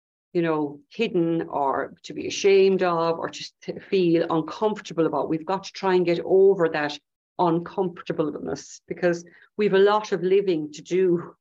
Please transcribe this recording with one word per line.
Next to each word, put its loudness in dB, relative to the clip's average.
you 0
know, -2
hidden 0
or -2
to -16
be -8
ashamed 4
of 0
or -8
just -14
to -10
feel 2
uncomfortable -2
about. -2
We've -4
got -4
to -14
try 0
and 4
get 0
over 4
that -4
uncomfortableness, -4
because -2
we've 2
a 6
lot 4
of -4
living 0
to -18
do 0